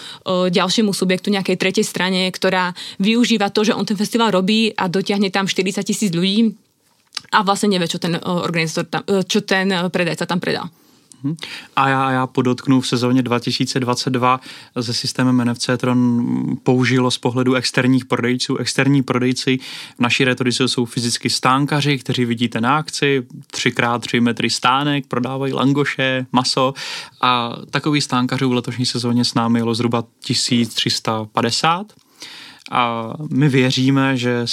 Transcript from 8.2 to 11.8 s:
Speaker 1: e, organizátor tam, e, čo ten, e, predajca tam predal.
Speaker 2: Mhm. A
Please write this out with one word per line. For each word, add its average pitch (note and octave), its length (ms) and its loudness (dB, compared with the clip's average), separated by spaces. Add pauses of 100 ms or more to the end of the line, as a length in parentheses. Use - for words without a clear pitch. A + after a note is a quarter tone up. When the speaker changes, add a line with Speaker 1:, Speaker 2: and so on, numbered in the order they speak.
Speaker 1:
e, - 20 -14
organizátor E3 680 -2
tam, D#3 160 -2
e, G3 160 2
čo G3+ 160 0
ten, G3 320 0
e, F3+ 160 0
predajca E3+ 400 -2
tam F3 160 -2
predal. - 240 -4 (540)
Speaker 2:
Mhm. D3 140 -2 (400)
A C3+ 140 2